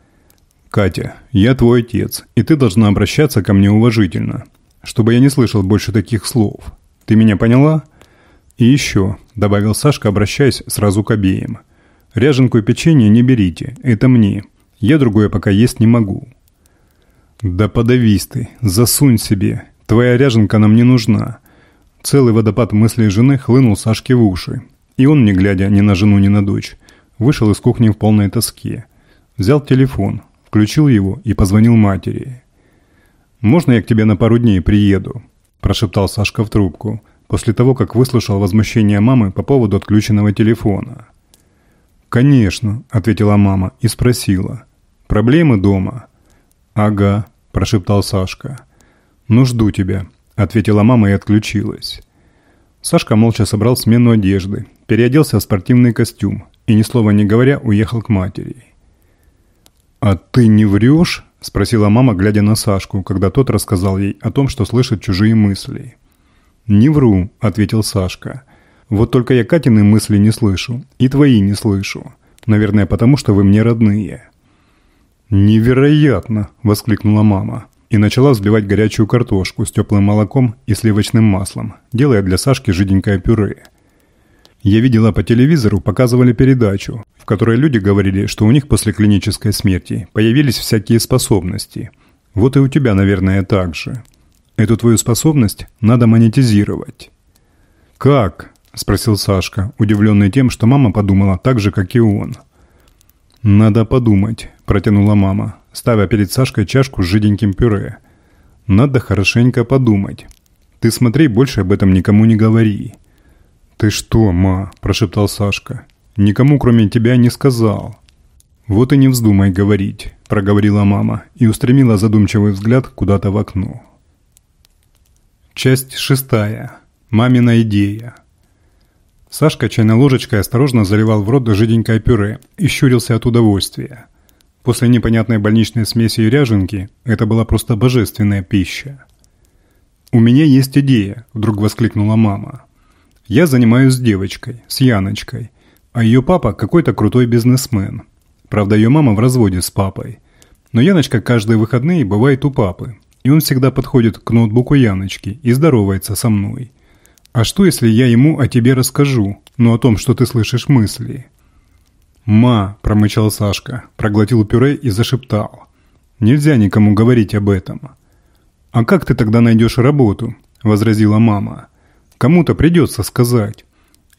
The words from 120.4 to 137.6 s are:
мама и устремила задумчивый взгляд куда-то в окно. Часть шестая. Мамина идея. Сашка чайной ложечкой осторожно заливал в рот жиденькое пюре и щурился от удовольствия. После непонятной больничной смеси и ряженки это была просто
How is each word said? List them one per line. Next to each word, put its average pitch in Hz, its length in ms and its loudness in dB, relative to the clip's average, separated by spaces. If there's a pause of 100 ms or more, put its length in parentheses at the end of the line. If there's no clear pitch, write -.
мама 104 400 -2 (100)
и 117 140 0
устремила 123 500 2
задумчивый 104 540 0
взгляд 113 340 -2
куда-то 95 460 -2
в 101 40 -2
окно. 92 460 -8 (1700)
Часть 131 420 -2
шестая. 117 800 -4 (320)
Мамина 120 520 2
идея. 104 520 -4 (1200)
Сашка 143 360 -2
чайной 110 260 2
ложечкой 120 460 0
осторожно 123 440 0
заливал 107 380 0
в 101 80 -4
рот 131 160 0
жиденькое 110 540 0
пюре 107 400 -2 (160)
и 180 100 -2
щурился 123 480 0
от 110 120 -2
удовольствия. 113 800 -2 (580)
После 120 240 -2
непонятной 113 500 0
больничной 107 480 0
смеси 113 360 -2
и 107 60 2
ряженки 104 640 -2 (140)
это 113 220 -2
была 113 180 0
просто 113 320 -4